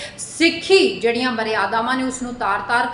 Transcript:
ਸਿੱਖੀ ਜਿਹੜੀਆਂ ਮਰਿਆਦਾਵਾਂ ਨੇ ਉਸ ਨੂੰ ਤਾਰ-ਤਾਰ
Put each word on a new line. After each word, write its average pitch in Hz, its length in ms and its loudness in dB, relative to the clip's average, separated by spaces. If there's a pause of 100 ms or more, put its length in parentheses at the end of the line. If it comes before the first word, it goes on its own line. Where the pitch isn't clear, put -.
(180)
ਸਿੱਖੀ 330 840 2
ਜਿਹੜੀਆਂ 240 320 0
ਮਰਿਆਦਾਵਾਂ 220 640 0
ਨੇ 262 80 -2
ਉਸ 254 180 -4
ਨੂੰ 247 120 -6
ਤਾਰ-ਤਾਰ 240 600 0